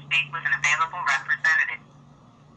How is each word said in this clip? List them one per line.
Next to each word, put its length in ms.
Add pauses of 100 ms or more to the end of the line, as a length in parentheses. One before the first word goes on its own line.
speak 260
with 140
an 100
available 480
representative. 800 (720)